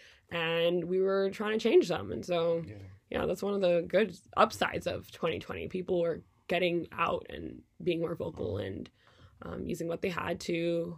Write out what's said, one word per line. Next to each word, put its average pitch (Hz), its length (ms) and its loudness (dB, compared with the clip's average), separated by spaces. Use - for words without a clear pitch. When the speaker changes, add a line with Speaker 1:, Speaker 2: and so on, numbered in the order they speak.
Speaker 1:
and 170 540 2
we 185 160 0
were 196 300 2
trying 214 280 -2
to 220 100 -6
change 320 200 8
them. 101 240 -2
And - 120 -4
so, 170 440 2
Speaker 2:
Yeah. 107 60 -12
Speaker 1:
yeah, - 160 -2
that's - 160 -2
one 202 120 0
of 202 80 0
the 175 260 6
good 202 280 2
upsides - 500 2
of 95 240 -6
twenty - 300 -2
twenty. 82 280 -6
People 180 320 0
were 170 200 0
getting 175 440 2
out - 380 -2
and - 320 -10
being 165 180 0
more 175 140 -2
vocal - 440 -4
and, 98 300 -6
um, 175 240 -8
using 165 220 -4
what 170 140 -6
they 196 80 0
had 175 300 -4
to 170 580 -2